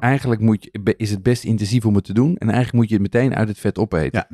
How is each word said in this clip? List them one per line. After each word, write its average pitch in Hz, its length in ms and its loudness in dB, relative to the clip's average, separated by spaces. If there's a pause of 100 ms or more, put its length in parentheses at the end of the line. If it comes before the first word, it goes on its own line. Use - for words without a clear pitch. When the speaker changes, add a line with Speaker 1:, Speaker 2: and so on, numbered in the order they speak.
Speaker 1:
eigenlijk 123 400 0
moet 110 300 2
je, 104 100 -12
be-, 101 160 0
is 104 140 -4
het 101 120 -4
best 123 220 0
intensief 110 420 0
om 107 80 4
het 98 100 2
te - 80 -10
doen. 131 240 2
En - 100 -6
eigenlijk 113 260 0
moet 117 160 2
je 110 60 0
het 101 80 2
meteen 120 320 0
uit 107 140 0
het 104 100 -8
vet - 200 -4
opeten. 87 400 -2
Speaker 2:
Ja, - 160 -4